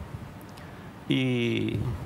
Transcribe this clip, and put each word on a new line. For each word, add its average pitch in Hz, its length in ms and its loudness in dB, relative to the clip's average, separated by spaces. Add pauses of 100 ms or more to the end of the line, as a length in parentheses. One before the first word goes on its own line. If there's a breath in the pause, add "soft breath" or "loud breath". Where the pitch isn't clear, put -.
(1080 loud breath)
Y 120 680 4 (300)